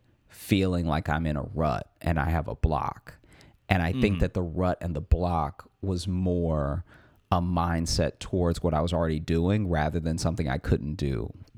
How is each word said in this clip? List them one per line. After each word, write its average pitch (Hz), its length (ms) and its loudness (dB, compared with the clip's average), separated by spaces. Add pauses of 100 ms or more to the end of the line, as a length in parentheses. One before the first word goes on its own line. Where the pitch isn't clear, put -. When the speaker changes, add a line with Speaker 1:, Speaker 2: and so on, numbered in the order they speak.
(280)
Speaker 1:
feeling 92 580 0
like 80 220 0
I'm 80 180 0
in 76 100 0
a 69 160 -4
rut 76 360 -2 (120)
and 80 200 0
I 69 100 0
have 80 160 0
a - 80 -6
block? - 600 -2 (540)
And 92 140 4
I 82 80 2
think 107 240 2
Speaker 2:
Mm-hmm. 87 60 -2
Speaker 1:
that 87 140 0
the 92 80 0
rut 87 380 0
and 85 140 -4
the 76 60 -4
block 85 680 0 (140)
was 92 240 -2
more 87 800 0 (460)
a 90 120 2
mindset 85 800 0
towards 87 420 0
what 82 100 2
I 76 80 2
was 85 120 0
already 80 280 0
doing 90 480 2
rather 78 320 0
than 80 160 -2
something 82 320 -2
I 65 100 -2
couldn't - 360 -2
do. 65 360 -4 (280)